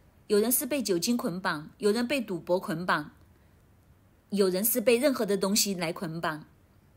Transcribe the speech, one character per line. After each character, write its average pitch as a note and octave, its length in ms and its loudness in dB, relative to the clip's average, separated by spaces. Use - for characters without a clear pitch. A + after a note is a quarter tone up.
有 G#3 100 4
人 A3 140 4
是 C#4 140 0
被 C4+ 180 -2
酒 F#3 160 0
精 A#3+ 160 0
捆 F#3 260 -4
绑， D#3+ 360 -4
有 G#3 120 2
人 A#3+ 160 2
被 C#4 140 0
赌 G3+ 180 -4
博 F3 220 0
捆 F3+ 260 -6
绑， F3 260 0
有 G3 200 2
人 F#3 140 0
是 A#3 180 0
被 A#3 160 4
任 C4+ 160 4
何 A#3+ 120 -2
的 G3 120 0
东 G3 180 0
西 G3+ 180 2
来 F3 200 -4
捆 E3 280 -6
绑。 D#3+ 240 -4